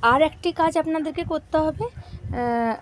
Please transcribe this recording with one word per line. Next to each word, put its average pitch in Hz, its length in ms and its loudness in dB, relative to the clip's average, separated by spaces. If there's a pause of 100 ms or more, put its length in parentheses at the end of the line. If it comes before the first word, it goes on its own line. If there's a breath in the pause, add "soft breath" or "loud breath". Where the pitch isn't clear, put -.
আর 247 200 6
একটি 320 300 0
কাজ 330 260 2
আপনাদেরকে 320 460 -2
করতে 311 340 -2
হবে, 311 280 0
আহ, 233 960 -4